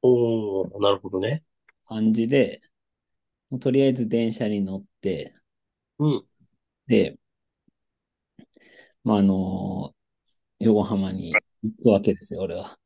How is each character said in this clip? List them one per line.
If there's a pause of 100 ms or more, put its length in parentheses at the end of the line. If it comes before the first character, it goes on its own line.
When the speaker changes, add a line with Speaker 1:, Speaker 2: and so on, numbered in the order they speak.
Speaker 1:
お (120)
お、
な
る
ほ
ど
ね。 (400)
Speaker 2:
感
じ
で、 (880)
も
う
と
り
あ
え
ず
電
車
に
乗
っ (180)
て、 (640)
Speaker 1:
う
ん。 (640)
Speaker 2:
で、 (1900)
ま
あ、
あ
の、 (680)
横
浜
に (200)
行
く
わ
け
で
す
よ、
俺
は。